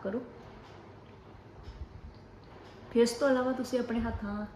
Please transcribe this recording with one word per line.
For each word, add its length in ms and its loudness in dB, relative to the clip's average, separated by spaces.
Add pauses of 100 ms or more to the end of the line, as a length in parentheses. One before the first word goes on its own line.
ਕਰੋ। 180 -2 (2750)
ਫੇਸ 200 8
ਤੋਂ 200 6
ਇਲਾਵਾ 220 6
ਤੁਸੀਂ 260 2
ਆਪਣੇ 220 2
ਹੱਥਾਂ 560 -2